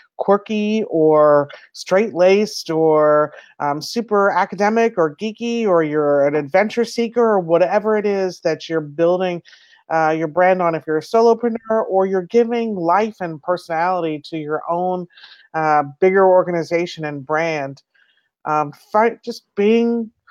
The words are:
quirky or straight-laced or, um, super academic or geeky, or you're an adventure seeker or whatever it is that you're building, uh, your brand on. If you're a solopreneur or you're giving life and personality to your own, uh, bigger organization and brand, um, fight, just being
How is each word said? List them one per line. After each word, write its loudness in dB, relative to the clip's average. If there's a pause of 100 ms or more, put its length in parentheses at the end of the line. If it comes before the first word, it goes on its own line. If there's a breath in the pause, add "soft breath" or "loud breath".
(180 loud breath)
quirky 0
or 4 (240 loud breath)
straight-laced 0
or, 2 (260 loud breath)
um, -4
super 0
academic 0
or 0
geeky, -6
or 4
you're 0
an 0
adventure 0
seeker -2
or 2
whatever 0
it -4
is -4
that -4
you're -2
building, -2 (480 soft breath)
uh, 0
your -4
brand 2
on. 0
If -10
you're -2
a -2
solopreneur 0
or 2
you're -2
giving 0
life 0
and -10
personality -4
to -8
your -6
own, -4 (460 loud breath)
uh, 0 (160)
bigger 4
organization 0
and -8
brand, -4 (600)
um, -2 (200)
fight, 0
just -12 (120)
being 2 (220)